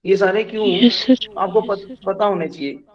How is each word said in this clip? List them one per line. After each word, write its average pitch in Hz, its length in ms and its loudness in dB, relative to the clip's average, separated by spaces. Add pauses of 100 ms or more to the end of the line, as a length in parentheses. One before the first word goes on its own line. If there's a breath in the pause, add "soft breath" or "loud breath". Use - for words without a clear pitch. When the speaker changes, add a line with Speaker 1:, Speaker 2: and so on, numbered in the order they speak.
Speaker 1:
ये 190 120 4
सारे 202 260 2
क्यों 214 240 -2
Speaker 2:
यस, 214 260 4
सर। - 440 0
Speaker 1:
आपको 196 240 0
पत-, 202 440 -8
पता 196 200 -2
होने 175 220 -2
चाहिए। 139 360 -10 (120)